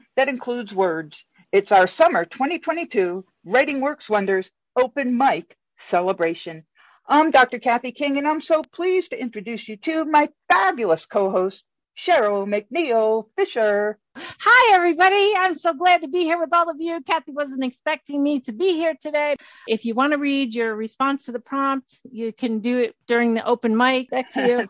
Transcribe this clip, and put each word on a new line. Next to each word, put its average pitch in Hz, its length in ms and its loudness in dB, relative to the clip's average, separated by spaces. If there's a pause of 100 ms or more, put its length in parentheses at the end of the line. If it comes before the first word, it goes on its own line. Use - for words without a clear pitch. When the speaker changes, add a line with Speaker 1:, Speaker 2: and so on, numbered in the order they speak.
(160)
Speaker 1:
that 269 140 2
includes 240 440 -8
words. 160 500 -2 (280)
It's 196 200 2
our 277 160 6
summer 311 380 2
twenty 302 340 -4
twenty-two 196 640 -4 (180)
Writing 269 360 0
Works 277 300 -6
Wonders 196 400 0 (260)
Open 254 420 0
Mic 233 380 0 (240)
Celebration. 170 840 -2 (420)
I'm 302 240 4
Doctor 247 280 4
Kathy 247 320 -2
King, 285 260 -4
and 285 100 -2
I'm 311 140 -2
so 311 220 0
pleased 370 480 -2
to - 80 -10
introduce 220 480 -10
you 214 100 -12
to 320 280 -4
my 294 240 2 (200)
fabulous 349 560 0
co-host, 196 580 -2 (340)
Cheryl 208 500 2
McNeil 220 880 0
Fisher. 302 640 0 (200)
Speaker 2:
Hi, 440 580 4
everybody. 370 600 4
I'm 370 200 0
so 330 180 -2
glad 339 280 2
to 320 60 -10
be 349 160 -2
here 330 160 0
with 320 140 -2
all 339 160 2
of 302 100 -10
you. 330 260 -6
Kathy 320 260 -4
wasn't 269 320 -6
expecting 285 580 -6
me 285 200 0
to 226 120 -10
be 359 200 0
here 320 280 -2
today. 294 340 -2 (320)
If 220 160 -2
you 233 100 -4
want 269 200 0
to 285 40 0
read 277 360 -2
your 226 220 -4
response 262 500 -4
to 247 60 -12
the 233 80 -8
prompt, 269 600 -6 (100)
you 226 220 -8
can 226 280 -4
do 247 200 0
it 233 160 -2 (120)
during 233 260 2
the 226 120 -4
open 226 300 0
mic. 254 340 2
Back 254 220 -4
to 262 160 -2
you. 240 220 0